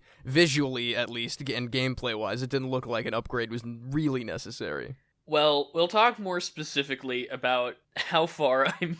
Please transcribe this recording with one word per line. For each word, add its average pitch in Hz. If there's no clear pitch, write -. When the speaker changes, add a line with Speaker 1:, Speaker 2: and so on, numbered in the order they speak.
Speaker 1:
visually 131
at 113
least, 117
g-, 131
and 123
gameplay-wise, 120
it 123
didn't 131
look 127
like 113
an 110
upgrade 117
was 113
really 131
necessary. 85
Speaker 2:
Well, 151
we'll 170
talk 220
more 185
specifically 135
about 127
how 165
far 139
<laughs> -
I 170